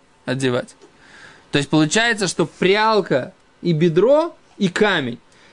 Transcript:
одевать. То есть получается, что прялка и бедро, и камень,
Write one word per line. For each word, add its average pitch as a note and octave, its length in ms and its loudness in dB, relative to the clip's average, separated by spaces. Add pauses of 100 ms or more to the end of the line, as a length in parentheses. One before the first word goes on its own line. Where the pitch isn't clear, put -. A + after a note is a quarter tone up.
(240)
одевать. B2+ 500 -4 (760)
То D3 80 0
есть C#3 100 -4
получается, G3 600 0
что E3+ 180 -2
прялка G3 880 0 (260)
и F3 140 -2
бедро, G3+ 600 2 (220)
и G3 120 -2
камень, F3 500 -2 (340)